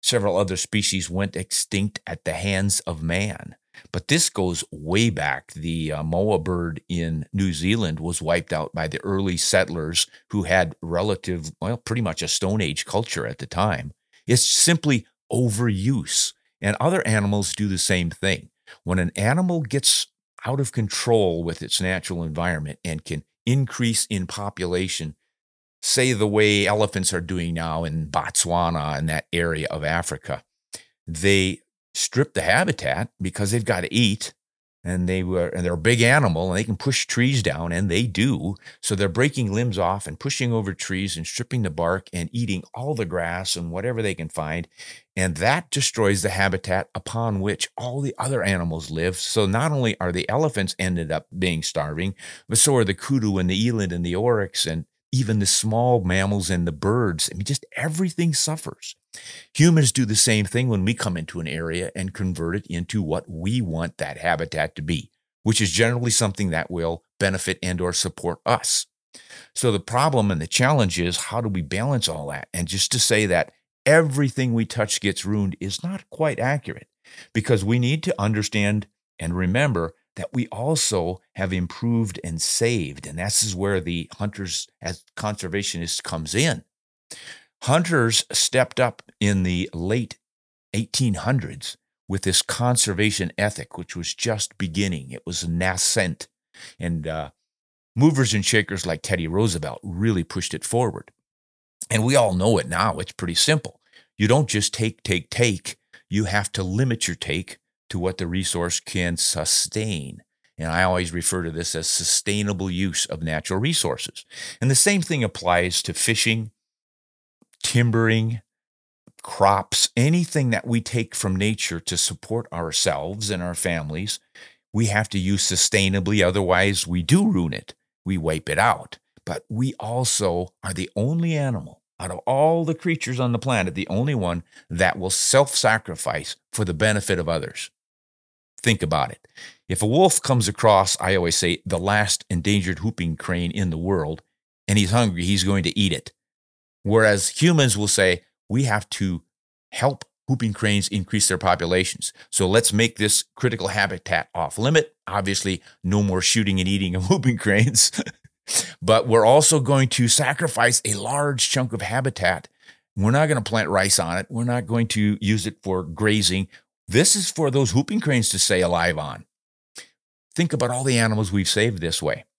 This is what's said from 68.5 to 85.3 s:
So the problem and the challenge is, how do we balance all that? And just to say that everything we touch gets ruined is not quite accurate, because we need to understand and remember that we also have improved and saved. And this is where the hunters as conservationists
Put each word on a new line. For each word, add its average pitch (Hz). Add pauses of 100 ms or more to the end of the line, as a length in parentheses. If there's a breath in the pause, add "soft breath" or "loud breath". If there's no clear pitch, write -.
So 120
the 101
problem 123
and 80
the 82
challenge 123
is, 87
how -
do 113
we 95
balance 110
all 76
that? 71
And 87
just 95
to 123
say 107
that 87 (320)
everything 139
we 113
touch -
gets 98
ruined 101
is 101
not 180
quite 151
accurate, 135 (420 loud breath)
because 110
we 113
need 139
to -
understand 104 (300)
and 82
remember 92 (240)
that -
we 123
also 101 (140)
have 95
improved 104
and 82
saved. 98
And 76
this 104
is 101
where 98
the 85
hunters 98 (140)
as 82 (140)
conservationists 98